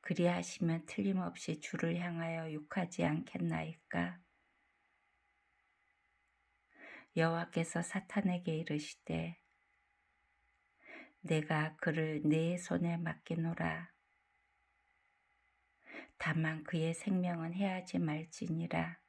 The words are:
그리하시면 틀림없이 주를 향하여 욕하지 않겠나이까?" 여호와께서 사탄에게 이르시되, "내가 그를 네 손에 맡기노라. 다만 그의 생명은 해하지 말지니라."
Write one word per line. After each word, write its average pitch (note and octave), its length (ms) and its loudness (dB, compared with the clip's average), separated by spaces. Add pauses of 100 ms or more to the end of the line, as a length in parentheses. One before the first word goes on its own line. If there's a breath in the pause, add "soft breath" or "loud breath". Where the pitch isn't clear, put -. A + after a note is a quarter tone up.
그리하시면 F3 800 2
틀림없이 F#3 720 -2
주를 E3+ 400 -2
향하여 E3 540 -4
욕하지 E3+ 500 -2
않겠나이까?" E3 1160 -2 (3000 loud breath)
여호와께서 E3 640 2
사탄에게 F3+ 760 0
이르시되, D#3+ 840 -4 (1800 loud breath)
"내가 D#3 560 2
그를 D#3 460 2
네 D#3+ 340 4
손에 F3 400 0
맡기노라. E3 920 -2 (2250 loud breath)
다만 D#3+ 480 0
그의 E3 280 0
생명은 F3 600 0
해하지 F#3 420 0
말지니라." E3 1120 -2